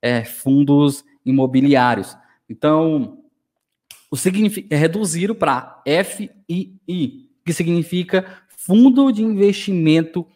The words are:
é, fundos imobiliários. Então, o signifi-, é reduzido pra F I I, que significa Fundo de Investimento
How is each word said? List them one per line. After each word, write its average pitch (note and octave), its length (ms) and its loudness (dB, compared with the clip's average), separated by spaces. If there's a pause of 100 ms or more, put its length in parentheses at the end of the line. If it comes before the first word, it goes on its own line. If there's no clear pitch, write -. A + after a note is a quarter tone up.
é, A#2+ 220 -2
fundos C#3+ 800 0 (220)
imobiliários. C3 880 2 (320)
Então, D3+ 720 -2 (880)
o C#3+ 60 -8
signifi-, G3 540 -2
é D3+ 80 0
reduzido E3+ 580 -2
pra C3 500 -4
F G3 460 -2 (160)
I F#3 260 -8 (140)
I, E3 420 -8 (140)
que F3 80 -6
significa F3 720 -2 (220)
Fundo B3+ 640 4
de G#3+ 100 -2
Investimento F#3 1040 0 (100)